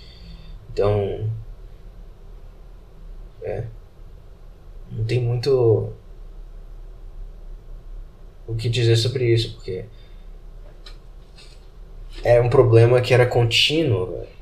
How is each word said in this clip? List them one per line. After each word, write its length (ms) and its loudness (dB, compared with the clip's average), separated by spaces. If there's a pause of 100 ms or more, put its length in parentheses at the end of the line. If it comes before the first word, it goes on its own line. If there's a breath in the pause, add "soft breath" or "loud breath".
(720 soft breath)
Então, 560 0 (2250)
é, 220 -6 (1300)
não 120 -4
tem 160 0
muito 680 2 (2500)
o 80 -6
que 140 -2
dizer 280 4
sobre 360 2
isso, 220 2
porque 320 -8 (2250 soft breath)
era 200 6
um 80 0
problema 500 8
que 140 2
era 120 8
contínuo, 800 2
velho. 360 -10